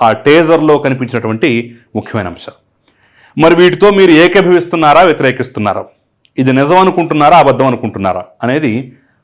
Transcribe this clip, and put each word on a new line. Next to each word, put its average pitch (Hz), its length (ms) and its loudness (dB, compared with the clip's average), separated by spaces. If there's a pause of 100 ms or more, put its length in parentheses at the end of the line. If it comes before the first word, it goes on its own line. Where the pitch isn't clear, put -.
ఆ 113 100 2
టీజర్లో 151 680 2
కనిపించినటువంటి 117 960 -4 (200)
ముఖ్యమైన 101 320 -8
అంశం. - 240 -16 (880)
మరి 165 180 4
వీటితో 175 340 2
మీరు 190 220 4
ఏకీభవిస్తున్నారా, 170 920 2
వ్యతిరేకిస్తున్నారా, 123 800 -2 (540)
ఇది 131 160 0
నిజం 143 240 2
అనుకుంటున్నారా, 170 600 2
అబద్ధం 135 300 2
అనుకుంటున్నారా 98 560 -6 (200)
అనేది 131 500 -4 (300)